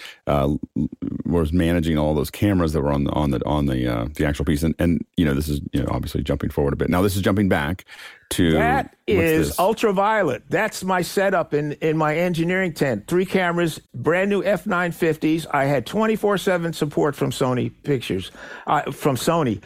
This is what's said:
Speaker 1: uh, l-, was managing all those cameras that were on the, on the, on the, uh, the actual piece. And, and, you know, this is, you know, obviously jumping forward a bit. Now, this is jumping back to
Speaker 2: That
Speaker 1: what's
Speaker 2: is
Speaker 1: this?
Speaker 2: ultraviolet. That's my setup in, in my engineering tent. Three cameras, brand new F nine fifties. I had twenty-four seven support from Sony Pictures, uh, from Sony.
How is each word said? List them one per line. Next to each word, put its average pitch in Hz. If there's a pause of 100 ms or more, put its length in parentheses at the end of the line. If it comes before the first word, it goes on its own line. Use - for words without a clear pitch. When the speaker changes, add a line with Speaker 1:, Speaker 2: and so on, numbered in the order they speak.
(260)
Speaker 1:
uh, 71
l-, 73 (640)
was 80
managing 82
all 76
those 71
cameras 87
that 76
were 73
on 71
the, -
on 76
the, 60
on 71
the, 64
uh, 58
the 76
actual 73
piece. 76
And, 80
and, 85 (160)
you 87
know, 73
this 73
is, 71 (100)
you 71
know, -
obviously 62
jumping 71
forward 69
a -
bit. -
Now, 87
this 98
is 98
jumping 101
back 85 (440)
to 87
Speaker 2:
That 240 (100)
Speaker 1:
what's 202
Speaker 2:
is 160
Speaker 1:
this? -
Speaker 2:
ultraviolet. 196
That's 208
my 185
setup 190
in, 147
in 156
my 151
engineering 175
tent. 123
Three 180
cameras, 175 (160)
brand 170
new 202
F 180
nine 180
fifties. 160
I 139
had 139
twenty-four 208
seven 170
support 151
from 135
Sony 127 (120)
Pictures, 107 (360)
uh, 147
from 143
Sony. 156